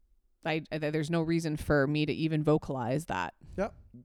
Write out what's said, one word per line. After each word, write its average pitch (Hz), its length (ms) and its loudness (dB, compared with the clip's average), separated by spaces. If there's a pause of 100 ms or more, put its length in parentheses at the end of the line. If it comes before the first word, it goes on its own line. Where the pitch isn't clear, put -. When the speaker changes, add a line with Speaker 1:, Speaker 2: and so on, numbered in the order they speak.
(460)
Speaker 1:
I, 160 140 -2 (120)
th-, 151 220 -2
there's 156 180 0
no 170 100 4
reason 160 360 0
for 147 280 4
me 151 200 2
to 147 80 0
even 156 300 0
vocalize 147 640 0
that. 90 280 -4 (240)
Speaker 2:
Yeah. 190 120 -4 (360)